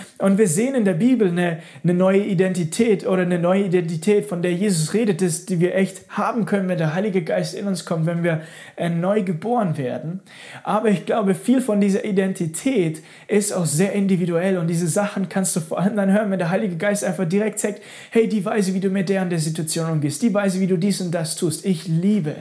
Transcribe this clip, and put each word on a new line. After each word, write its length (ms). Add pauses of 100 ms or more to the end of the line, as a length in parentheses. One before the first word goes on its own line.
(180)
Und 200
wir 80
sehen 280
in 100
der 100
Bibel 340
eine, 300 (240)
eine 120
neue 300
Identität 840
oder 160
eine 160
neue 260
Identität, 600
von 160
der 100
Jesus 420
redet, 260
ist, 300
die 100
wir 140
echt 340
haben 380
können, 220
wenn 100
der 160
Heilige 280
Geist 320
in 120
uns 180
kommt, 220
wenn 160
wir, 200 (340)
äh, 120
neu 340
geboren 540
werden. 440 (420)
Aber 260
ich 160
glaube, 300
viel 260
von 200
dieser 240
Identität 960 (260)
ist 240
auch 140
sehr 260
individuell 640
und 120
diese 200
Sachen 400
kannst 280
du 40
vor 200
allem 160
dann 160
hören, 180
wenn 80
der 120
Heilige 260
Geist 280
einfach 240
direkt 300
sagt, 240 (280)
„Hey, 180
die 160
Weise, 300
wie 60
du 100
mit 180
der 140
und 80
der 80
Situation 520
umgehst, 320
die 100
Weise, 280
wie 60
du 120
dies 220
und 100
das 260
tust, 300
ich 200
liebe 540